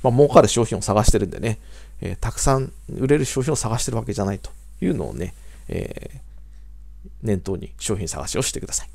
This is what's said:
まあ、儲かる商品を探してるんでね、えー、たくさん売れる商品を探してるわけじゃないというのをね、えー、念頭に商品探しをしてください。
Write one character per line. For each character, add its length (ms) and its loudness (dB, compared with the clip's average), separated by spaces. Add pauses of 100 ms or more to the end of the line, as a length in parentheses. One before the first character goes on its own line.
ま 80 6
あ、 20 2
儲 160 8
か 120 10
る 60 6
商 180 4
品 120 -4
を 40 -4
探 220 4
し 80 8
て 80 4
る 80 2
ん 20 -8
で 100 -10
ね、 200 -2 (420)
え 120 -4
ー、 60 -8
た 120 -2
く 80 -8
さ 180 4
ん 140 -2 (180)
売 180 -2
れ 100 8
る 80 2
商 180 0
品 80 0
を 40 2
探 240 0
し 60 -2
て 60 -2
る 60 -2
わ 80 -2
け 80 -4
じ 80 -2
ゃ 40 2
な 80 0
い 60 -4
と 100 -12 (320)
い 60 2
う 80 2
の 140 -4
を 40 -8
ね、 200 -6 (340)
え 540 -8 (840)
ー、 40 -16 (120)
念 200 0
頭 160 -4
に 220 -12
商 180 -2
品 100 -4
探 200 -8
し 100 -4
を 40 2
し 100 -2
て 80 -8
く 80 -8
だ 60 -6
さ 120 -4
い。 100 -18